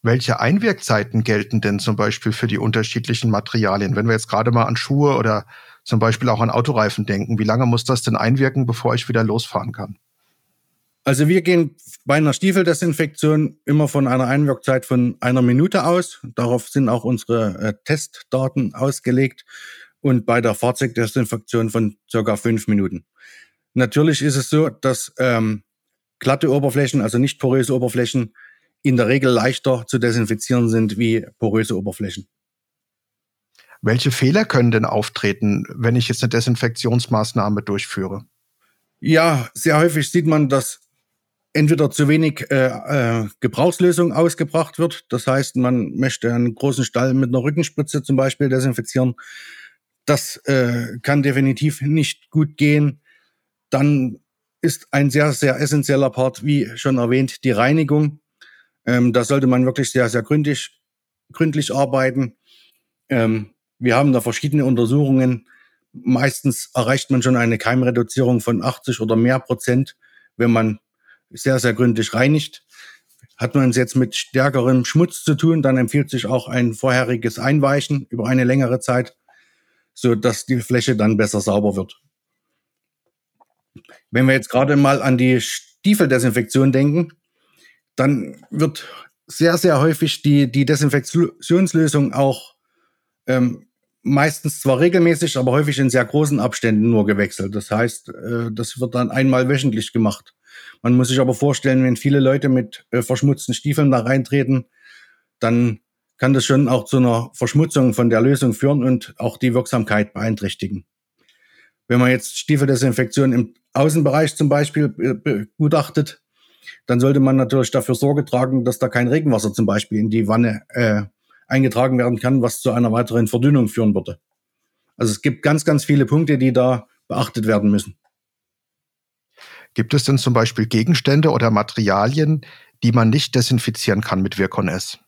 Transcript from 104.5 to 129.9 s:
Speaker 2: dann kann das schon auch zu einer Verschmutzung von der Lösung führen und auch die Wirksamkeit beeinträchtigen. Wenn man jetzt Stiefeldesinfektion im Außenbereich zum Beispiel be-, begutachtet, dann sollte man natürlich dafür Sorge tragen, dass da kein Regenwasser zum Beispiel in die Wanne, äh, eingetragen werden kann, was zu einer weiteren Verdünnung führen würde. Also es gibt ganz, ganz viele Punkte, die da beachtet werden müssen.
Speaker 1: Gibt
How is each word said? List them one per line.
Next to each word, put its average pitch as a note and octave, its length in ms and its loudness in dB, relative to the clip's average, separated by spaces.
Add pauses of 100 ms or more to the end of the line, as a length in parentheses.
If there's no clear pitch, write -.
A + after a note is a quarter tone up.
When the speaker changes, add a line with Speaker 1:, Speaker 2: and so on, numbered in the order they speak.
Speaker 2:
dann A#2 420 0 (360)
kann C3 160 2
das C3+ 140 2
schon C#3 220 2
auch A#2+ 180 0
zu C3+ 100 -2
einer A#2 380 2
Verschmutzung C#3 580 2
von A#2+ 160 0
der A2+ 140 2
Lösung C3 320 2
führen C#3 280 0
und B2+ 360 -2
auch A#2+ 180 -6
die B2+ 160 0
Wirksamkeit A2 600 -2
beeinträchtigen. G2+ 720 -6 (1000)
Wenn A#2+ 140 2
man B2 100 4
jetzt - 280 -2
Stiefeldesinfektion C3 920 0
im A#2 220 -2 (200)
Außenbereich D3+ 600 0
zum D3+ 120 0
Beispiel D3 400 0
be-, B2 260 -4
begutachtet, D3 1080 -2 (640)
dann B2 140 0
sollte C3+ 200 4
man C3+ 160 4
natürlich B2+ 340 2
dafür C3 240 -2
Sorge C#3+ 300 0
tragen, C3 400 -2
dass B2 140 -2
da B2+ 100 -2
kein B2 200 0
Regenwasser A#2 440 0
zum A2 140 0
Beispiel G#2 320 -2
in A2 120 0
die A2 180 0
Wanne, A2 420 0
äh, G#2+ 320 0 (440)
eingetragen B2+ 520 0
werden A#2+ 200 0
kann, B2+ 240 0
was A#2 180 -2
zu - 100 0
einer A#2 220 2
weiteren A#2 340 0
Verdünnung B2+ 420 2
führen G#2+ 260 0
würde. - 260 -6 (760)
Also A2+ 160 -2
es - 80 -8
gibt B2+ 220 -2
ganz, D3 220 2
ganz D3 200 2
viele C#3+ 220 2
Punkte, D3 320 2
die C3 140 2
da B2 340 0 (220)
beachtet - 380 -4
werden G#2 240 2
müssen. G2+ 260 -2 (1800)
Speaker 1:
Gibt A2+ 200 -2